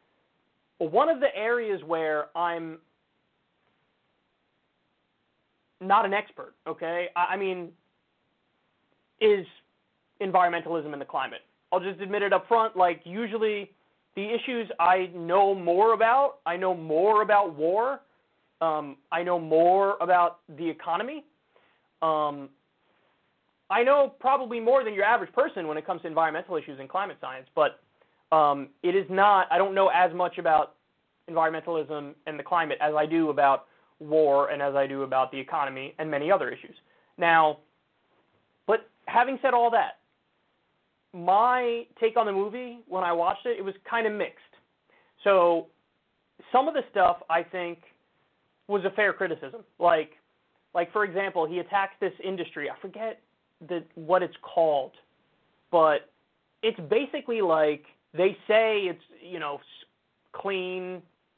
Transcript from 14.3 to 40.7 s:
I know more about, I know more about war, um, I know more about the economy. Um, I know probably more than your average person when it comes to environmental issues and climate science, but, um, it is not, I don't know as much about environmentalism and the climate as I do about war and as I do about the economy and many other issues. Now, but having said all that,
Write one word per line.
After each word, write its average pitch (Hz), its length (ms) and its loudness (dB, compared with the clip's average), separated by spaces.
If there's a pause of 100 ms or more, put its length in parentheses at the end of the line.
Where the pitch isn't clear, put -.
I 185 340 2
know 180 420 0
more 190 380 2
about, 247 440 2 (100)
I 175 100 -4
know 185 160 -2
more 175 500 2
about 202 340 2
war, 214 440 -2 (600)
um, 151 360 -4 (140)
I 170 140 -4
know 180 160 0
more 175 600 4
about 175 380 2 (180)
the 165 120 -6
economy. 208 560 -6 (760)
Um, 151 480 -2 (1200)
I 214 120 2
know 269 380 2
probably 247 400 0
more 247 240 2
than 214 100 -6
your 196 100 0
average 208 280 0
person 240 340 -2
when 151 100 -6
it 156 80 -8
comes 175 180 -6
to 175 40 -10
environmental 160 500 -2
issues 143 220 -10
and 135 100 -16
climate 185 320 -6
science, 131 360 -14
but, 147 240 2 (500)
um, 143 380 4 (160)
it 175 100 2
is 190 160 0
not, 190 400 4
I 175 80 2
don't 190 160 2
know 196 140 4
as 170 260 2
much 180 240 -4
about 156 380 0 (520)
environmentalism 160 840 -4 (120)
and 151 120 -8
the 147 60 -10
climate 160 360 -2
as 151 140 0
I 151 120 0
do 160 240 0
about 139 360 2 (320)
war 147 520 2
and 143 120 -4
as 139 140 0
I 139 100 2
do 135 160 -6
about 131 300 -2
the 139 60 -10
economy 135 600 -8
and 156 100 -8
many 151 220 -2
other 151 200 0
issues. - 260 -16 (420)
Now, 160 400 4 (1120)
but 220 200 0 (180)
having 262 360 0
said 254 120 2
all 240 180 4
that, 208 260 0 (1120)